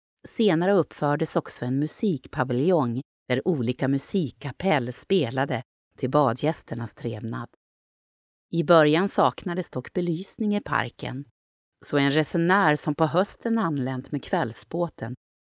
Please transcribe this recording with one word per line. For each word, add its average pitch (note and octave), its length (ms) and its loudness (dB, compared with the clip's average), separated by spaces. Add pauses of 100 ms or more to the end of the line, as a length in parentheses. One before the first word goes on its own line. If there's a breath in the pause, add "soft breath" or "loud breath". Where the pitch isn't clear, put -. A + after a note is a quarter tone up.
(280)
Senare F#3 440 2
uppfördes D#3 640 0
också - 280 -6
en B2+ 140 0
musikpaviljong C#3+ 1200 0 (260)
där B2+ 200 0
olika B2+ 400 0
musikkapell C#3 1040 -2
spelade C3 720 -2 (340)
till B2+ 140 -4
badgästernas C3 840 0
trevnad. A#2 540 -8 (1000)
I E3 140 0
början D#3+ 440 6
saknades F3 640 0
dock - 220 -8
belysning F#3 640 -2
i G#3 40 0
parken, B2 640 -4 (600)
så - 140 0
en C#3 120 4
resenär E3+ 680 2
som D3 180 -2
på D#3+ 120 2
hösten G3+ 520 -2
anlänt C3+ 540 -2
med C3+ 120 -6
kvällsbåten D3+ 880 -4 (440)